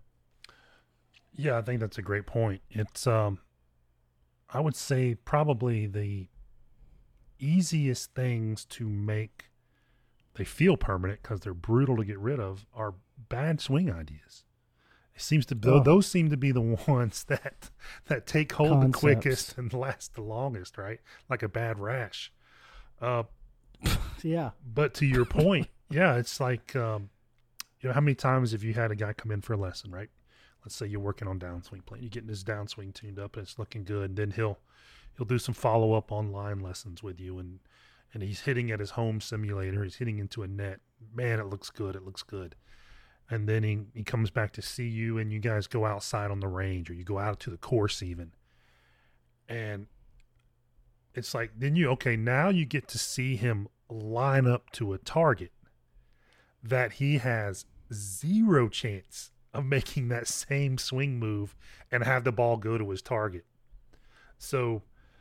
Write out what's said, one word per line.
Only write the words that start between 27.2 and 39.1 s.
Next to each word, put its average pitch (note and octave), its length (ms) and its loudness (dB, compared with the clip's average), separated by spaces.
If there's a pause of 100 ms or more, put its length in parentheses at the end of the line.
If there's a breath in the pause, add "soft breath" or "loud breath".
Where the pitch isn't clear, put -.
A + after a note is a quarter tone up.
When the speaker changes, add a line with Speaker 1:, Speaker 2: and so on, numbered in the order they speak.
Speaker 1:
you B2+ 80 -4
know, B2 40 0
how C#3 60 2
many D3 160 6
times B2+ 380 2
have G#2 100 -2
you A2+ 100 -2
had A2+ 180 0
a G#2 40 -4
guy G#2+ 160 -2
come G#2+ 200 -6
in G2+ 100 -2
for - 100 -4
a G#2+ 60 0
lesson, F#2+ 340 -6
right? F#2+ 180 -10 (540 soft breath)
Let's - 120 -16
say G#2+ 120 -6
you're G2+ 140 -4
working G2+ 260 -4
on F#2+ 100 -4
downswing F2+ 480 -10
plane. A#2+ 160 -16
You're A#2+ 80 -10
getting A2 200 -10
his G2 160 -8
downswing G#2 480 -6
tuned G2 260 -14
up G2+ 160 -10
and G#2 80 -10
it's - 160 -14
looking G#2+ 240 -8
good. G2 280 -4
And F#2 60 -8
then G#2 140 0
he'll, G#2+ 280 -2 (580 soft breath)
he'll A#2+ 100 -4
do B2 120 2
some B2 140 -4
follow-up A2 600 4
online G2+ 480 -4
lessons F2+ 420 -10
with F#2 160 -10
you, F#2 200 -10
and, F2+ 200 -12 (540 soft breath)
and G#2 100 -8
he's G2 180 -6
hitting A#2+ 300 0
at G#2+ 80 -2
his G2+ 120 -6
home A2+ 280 0